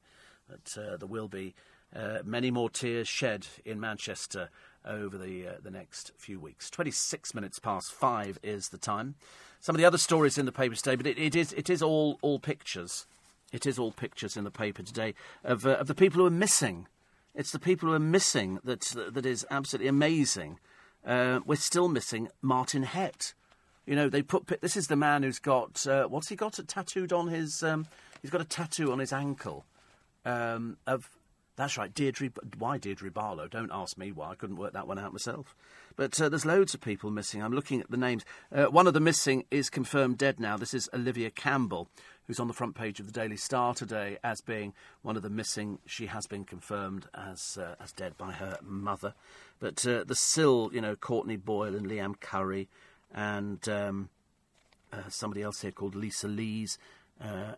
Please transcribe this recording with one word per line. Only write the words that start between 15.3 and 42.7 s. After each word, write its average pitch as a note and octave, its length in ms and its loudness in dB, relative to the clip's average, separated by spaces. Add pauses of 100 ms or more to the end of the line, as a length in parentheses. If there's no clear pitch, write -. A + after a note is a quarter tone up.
of, A#2+ 220 0
uh, C3+ 60 8
of C3+ 160 4
the C#3+ 80 0
people F#3 240 8
who F#3 80 10
are - 20 8
missing. C#3 560 2 (480)
It's - 160 -6
the - 80 -8
people E3+ 320 2
who D#3+ 60 4
are D#3 40 4
missing D#3 640 4
that, B2 180 -4 (300)
that B2+ 140 -2
is B2 240 0
absolutely C3+ 380 -2
amazing. C#3 720 4 (440)
Uh, B2 400 2
we're D3+ 120 2
still F3 340 4
missing A#2 400 -2 (140)
Martin C3 400 2
Hett. E3 500 -4 (540)
You C#3+ 80 2
know, D3 120 4
they C#3 140 4
put F3+ 240 0
pi-, - 160 -2
this F3 160 0
is F3 80 0
the D3+ 100 2
man C#3+ 280 4
who's C3 160 -2
got, C3 480 2
uh, C3+ 180 6
what's D#3+ 240 -4
he G#3+ 60 -6
got G#3+ 320 -4
tattooed F#3 440 -4
on F3 180 2
his, D#3+ 340 -2
um, D#3 240 2 (340)
he's C3+ 80 -10
got E3 120 2
a D#3+ 40 -4
tattoo D#3+ 460 0
on B2+ 80 0
his C3 120 -2
ankle, C3+ 540 -4 (600)
um, A#2 600 -2
of, C3 240 -2 (460)
that's C#3 200 -2
right, G#2 160 -2
Deirdre, C3+ 380 0 (300)
why B2 180 0
Deirdre G2 320 -6
Barlow? F2+ 380 -4
Don't A2+ 260 -6
ask F#2 240 -6
me F#2 140 -8
why, D#2 180 -8
I F#2 60 -10
couldn't G2 220 -8
work G2 160 -6
that G2 140 -8
one F#2+ 120 -4
out G2+ 120 -8
myself. C3+ 440 -8 (400)
But, C3+ 260 0
uh, D#3 80 6
there's D3+ 160 0
loads F#3+ 300 6
of - 60 -14
people G#2+ 280 -4
missing. G#2 320 -4
I'm A2 100 -2
looking C3+ 300 0
at - 80 -12
the A#2+ 80 -2
names. B2 260 0 (300)
Uh, C#3+ 120 6
one D#3 200 8
of F3 80 8
the D3+ 80 6
missing D3 480 4
is C#3 220 2
confirmed B2+ 480 2
dead C#3 200 4
now. G#2+ 160 -2
This G#2+ 180 -4
is B2+ 200 -2
Olivia A#2+ 360 -2
Campbell, A#2+ 600 0 (360)
who's A#2+ 140 -6
on A#2+ 80 0
the A2+ 60 -4
front A#2+ 220 -4